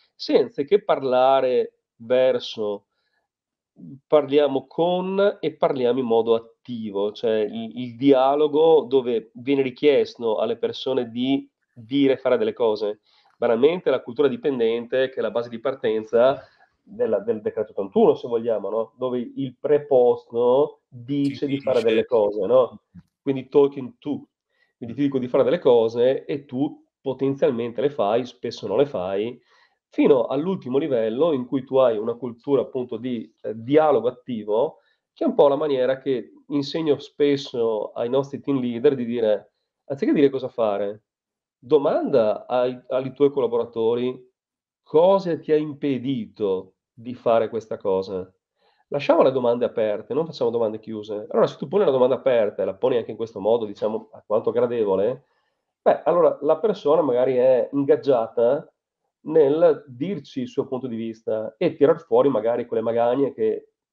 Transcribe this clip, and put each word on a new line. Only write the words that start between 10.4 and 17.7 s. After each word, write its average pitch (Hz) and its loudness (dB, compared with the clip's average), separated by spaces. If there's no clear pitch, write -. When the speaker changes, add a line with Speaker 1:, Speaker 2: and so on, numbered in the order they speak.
Speaker 1:
persone 117 -4
di 131 -2
dire 131 0
e - -8
fare 127 0
delle 110 0
cose. 107 -2
Banalmente 127 2
la 127 0
cultura 131 0
dipendente, 120 -2
che - -12
è - -4
la 110 -4
base 117 -6
di 113 -12
partenza 120 0
della, 107 -2
del 110 -4
decreto 107 -6